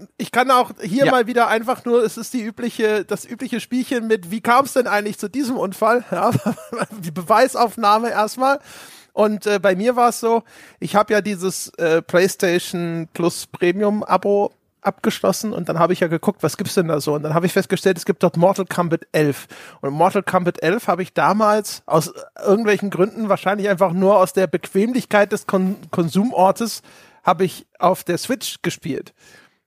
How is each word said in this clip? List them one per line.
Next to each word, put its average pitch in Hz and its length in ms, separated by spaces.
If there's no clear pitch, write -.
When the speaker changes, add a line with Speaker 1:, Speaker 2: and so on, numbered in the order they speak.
Speaker 1:
Ich - 160
kann 254 180
auch 247 200
hier 254 240
Speaker 2:
Ja. 254 60
Speaker 1:
mal 247 140
wieder 233 220
einfach 226 380
nur, 240 180
es 220 140
ist - 160
die 247 100
übliche, 214 640
das - 200
übliche 240 360
Spielchen 240 460
mit, 196 220
wie 214 120
kam's 247 320
denn 247 140
eigentlich 208 320
zu 208 100
diesem 254 260
Unfall? 220 560
Ja, 196 200
<laughs> - 340
die 165 120
Beweisaufnahme 220 1000
erstmal. 254 500
Und, 214 340
äh, 208 100
bei 190 200
mir 233 180
war's 240 240
so, 226 240
ich 175 160
hab 208 120
ja 208 120
dieses, 185 540
äh, 165 260
PlayStation 170 1120
Plus - 340
Premium 208 560
Abo 202 480
abgeschlossen 202 720
und 170 160
dann 165 100
hab 170 120
ich 180 100
ja 175 60
geguckt, - 360
was 156 140
gibt's - 160
denn 170 160
da 160 100
so? 147 140
Und 147 100
dann 151 100
hab 170 120
ich 175 80
festgestellt, 190 440
es - 80
gibt - 160
dort 180 140
Mortal 190 300
Kombat 165 480
elf. 151 340
Und 139 140
Mortal 180 300
Kombat 180 380
elf 190 280
hab 170 100
ich - 140
damals 208 720
aus - 280
irgendwelchen 202 440
Gründen, 214 400
wahrscheinlich 196 400
einfach 185 240
nur 190 240
aus 185 160
der 190 140
Bequemlichkeit 202 840
des - 160
Kon-, 190 300
Konsumortes, 190 880
hab 180 200
ich - 260
auf 180 280
der 175 120
Switch - 440
gespielt. - 520